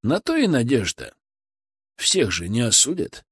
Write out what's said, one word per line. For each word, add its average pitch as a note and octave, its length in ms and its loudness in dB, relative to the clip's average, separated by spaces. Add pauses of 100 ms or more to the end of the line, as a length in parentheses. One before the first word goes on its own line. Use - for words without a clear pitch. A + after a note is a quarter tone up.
На C#3+ 160 0
то E4 160 -2
и C#4+ 120 2
надежда. A#2+ 680 0 (800)
Всех C#3+ 360 0
же E2+ 180 -6
не A2+ 120 0
осудят. A#2+ 720 0